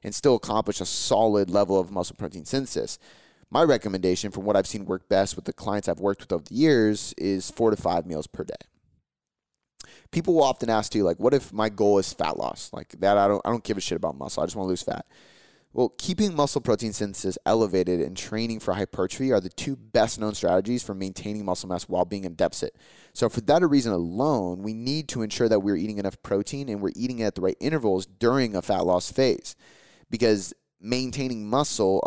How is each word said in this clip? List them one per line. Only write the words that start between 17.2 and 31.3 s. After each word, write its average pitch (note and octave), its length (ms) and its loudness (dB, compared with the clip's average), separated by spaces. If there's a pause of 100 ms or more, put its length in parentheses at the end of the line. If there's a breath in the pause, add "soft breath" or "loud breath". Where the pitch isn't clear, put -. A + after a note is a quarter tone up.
elevated F#2 540 2
and E2 160 -4
training A2 460 -6
for F#2+ 120 -2
hypertrophy G2+ 600 -2
are G2+ 80 4
the F#2 80 -8
two - 260 -6
best A2 420 0
known G#2+ 160 -4
strategies G2+ 480 0
for - 120 -10
maintaining F#2+ 500 -8
muscle F#2+ 240 -4
mass F2+ 220 -6
while F2+ 160 2
being F#2+ 180 -8
in F2 120 -8
deficit. - 420 -2 (360 soft breath)
So - 140 0
for A2+ 140 -2
that D3+ 280 4
reason C3 220 4
alone, F#2+ 720 -2
we A2 100 -6
need C3+ 360 -6
to B2 140 -4
ensure A2 260 0
that G#2+ 100 6
we're G2 160 2
eating G2+ 220 -2
enough G2 260 -4
protein C3 460 -4
and G#2 100 -4
we're G2 160 -2
eating B2 240 -4
it A2+ 60 0
at G2+ 100 -2
the F2+ 60 -6
right F2+ 180 0
intervals A2 460 0
during A#2+ 500 2
a F#2 60 0
fat F#2 240 0
loss F2+ 260 2
phase, - 460 0 (520 soft breath)
because G#2+ 440 2 (300)
maintaining B2 640 -4